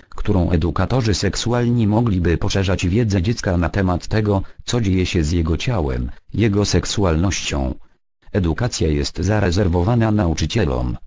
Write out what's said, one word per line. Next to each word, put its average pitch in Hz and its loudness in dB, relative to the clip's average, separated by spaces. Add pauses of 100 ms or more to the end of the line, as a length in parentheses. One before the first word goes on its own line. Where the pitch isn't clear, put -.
którą 95 0
edukatorzy 90 0
seksualni 117 0
mogliby 98 2
poszerzać 95 0
wiedzę 101 2
dziecka 98 0
na 82 2
temat 92 -2
tego, 104 0 (240)
co 120 -2
dzieje 92 2
się 85 0
z 73 0
jego 82 0
ciałem, 67 -2 (220)
jego 101 2
seksualnością. 82 0 (580)
Edukacja 90 0
jest 73 -2
zarezerwowana 98 2
nauczycielom, 78 0